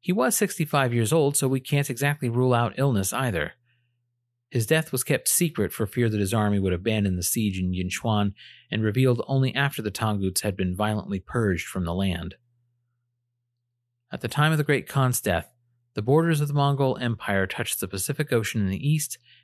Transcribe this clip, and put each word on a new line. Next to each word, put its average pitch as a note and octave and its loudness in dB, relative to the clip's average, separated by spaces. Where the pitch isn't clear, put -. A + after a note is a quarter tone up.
He - 0
was A#3 2
sixty-five D3 0
years A#2 2
old, C#3+ 4
so C#3 0
we C3 2
can't C#3+ 0
exactly C#3 -2
rule B2 2
out A#2 2
illness A2+ 0
either. A2+ -2
His A2 0
death D#3+ 0
was B2+ -2
kept - -2
secret D#3 0
for A2 -2
fear A#2 0
that G#2+ 0
his G2 0
army G#2 2
would F#2+ 2
abandon G2+ 0
the F2 -4
siege G#2 -2
in F#2 -2
Yinchuan G2+ 0
and A2 -2
revealed A#2+ 2
only C3 0
after C#3 -2
the G#2+ -2
Tanguts G2 -2
had G2+ -2
been F#2 -2
violently G#2+ -2
purged G2 -2
from F#2 -4
the E2+ -4
land. E2+ -2
At - -8
the A#2+ -4
time D3+ 2
of D#3 2
the D3 0
Great C#3+ 0
Khan's B2+ 2
death, E2+ -2
the G#2+ -4
borders D#3 4
of D3 0
the C#3+ -4
Mongol C#3 2
Empire G#2 0
touched - -6
the F#2+ -4
Pacific C#3 -4
Ocean A2+ 0
in G2 0
the G2 -2
east D3+ -2